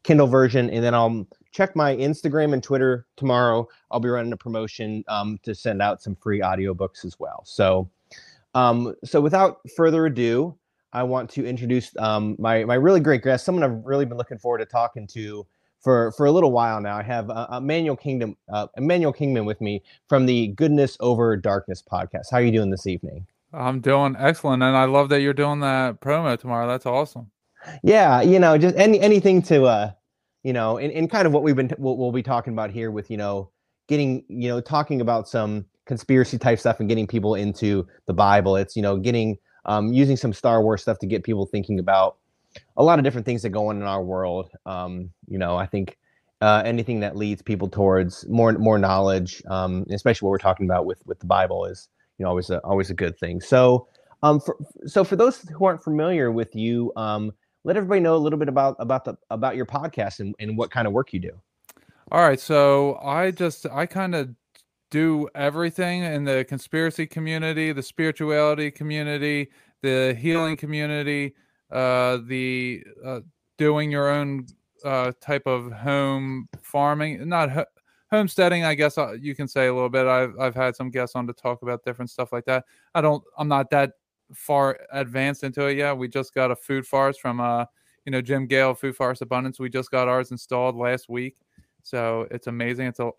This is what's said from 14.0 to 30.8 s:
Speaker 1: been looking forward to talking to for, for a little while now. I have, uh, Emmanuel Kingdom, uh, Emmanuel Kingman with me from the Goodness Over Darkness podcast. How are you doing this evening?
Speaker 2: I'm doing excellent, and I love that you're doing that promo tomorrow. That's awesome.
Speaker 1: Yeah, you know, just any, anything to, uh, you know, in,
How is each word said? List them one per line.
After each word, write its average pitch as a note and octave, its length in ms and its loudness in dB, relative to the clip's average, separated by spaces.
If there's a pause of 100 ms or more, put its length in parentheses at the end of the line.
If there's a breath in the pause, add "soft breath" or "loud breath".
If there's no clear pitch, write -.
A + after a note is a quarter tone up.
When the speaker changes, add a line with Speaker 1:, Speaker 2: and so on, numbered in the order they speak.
Speaker 1:
been A#2+ 120 -8
looking A#2+ 200 -10
forward A#2+ 200 -2
to A2 80 -6
talking A#2 420 -4
to G#2 380 -10 (340)
for, A#2 320 4
for D3 140 2
a C#3+ 40 6
little E3 220 6
while A#2 280 0
now. G2+ 160 -6
I G#2+ 60 -6
have, A2+ 260 -6
uh, A2+ 260 -6
Emmanuel D3+ 420 -2
Kingdom, A#2+ 400 -6 (160)
uh, G#2 240 -4
Emmanuel D#3 360 2
Kingman C3 340 -2
with G#2 140 -6
me G#2 220 -4 (260 soft breath)
from C3 180 4
the A#2+ 220 2
Goodness C#3+ 520 2
Over A#2 360 2
Darkness G2 460 -4
podcast. F2+ 480 -8
How C3 60 2
are B2 60 4
you A#2+ 100 4
doing G#2+ 180 2
this F#2+ 160 -6
evening? F2 400 -8 (260)
Speaker 2:
I'm C3 280 -4
doing C3+ 360 2
excellent, C3+ 460 0
and C3 140 4
I C3 80 4
love C#3 260 4
that C#3+ 120 4
you're C#3 120 2
doing D3 260 -2
that C3 400 -2
promo C#3+ 380 0
tomorrow. A#2+ 300 -4
That's B2+ 180 -4
awesome. B2+ 440 -4 (520 loud breath)
Speaker 1:
Yeah, E3 400 4
you F#3 160 6
know, E3 180 6
just E3+ 200 4
any, G#3+ 240 6
anything G3 420 6
to, D3 220 4
uh, G#2+ 260 2 (520)
you C3 100 -4
know, A#2 260 -2
in, D3 140 -6